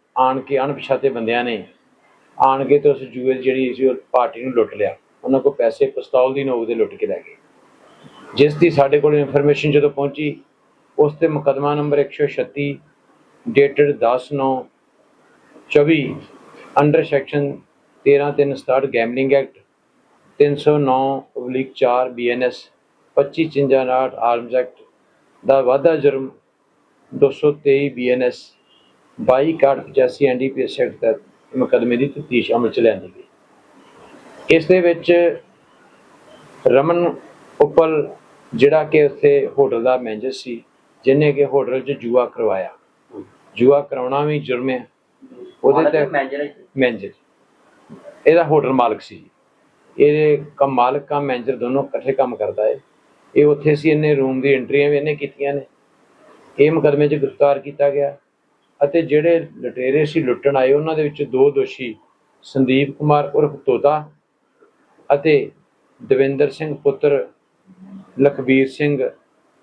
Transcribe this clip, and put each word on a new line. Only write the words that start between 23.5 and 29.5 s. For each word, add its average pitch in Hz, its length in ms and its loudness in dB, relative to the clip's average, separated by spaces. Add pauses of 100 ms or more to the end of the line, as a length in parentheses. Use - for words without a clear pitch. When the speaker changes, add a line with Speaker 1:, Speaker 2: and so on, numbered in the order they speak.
Speaker 1:
ਉਨਾਹਠ 127 320 -2 (160)
arms 120 320 -4
act - 220 -10 (600)
ਦਾ 135 180 4
ਵਾਧਾ 139 340 2
ਜੁਰਮ 135 340 0 (840)
ਦੋ 139 200 2
ਸੌ 147 200 -2 (120)
ਤੇਈ 139 260 2
ਬੀ 123 200 -4
ਐਨ 127 140 0
ਐਸ, 123 180 -4 (760)
ਬਾਈ 131 320 2
ਇਕਾਹਠ 139 300 2